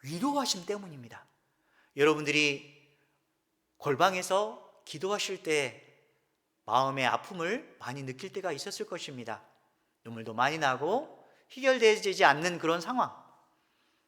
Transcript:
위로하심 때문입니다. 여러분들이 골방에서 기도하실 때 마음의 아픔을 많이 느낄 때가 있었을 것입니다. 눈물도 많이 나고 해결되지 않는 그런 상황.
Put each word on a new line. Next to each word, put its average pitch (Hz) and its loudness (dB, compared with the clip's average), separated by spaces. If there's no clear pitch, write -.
위로하심 196 -2
때문입니다. 170 -10
여러분들이 147 2
골방에서 185 0
기도하실 190 -6
때 143 -2
마음의 131 2
아픔을 180 -4
많이 135 -10
느낄 131 -10
때가 185 -4
있었을 196 -8
것입니다. 123 -10
눈물도 113 -10
많이 135 2
나고 151 0
해결되지 220 4
않는 160 4
그런 165 0
상황. 208 -2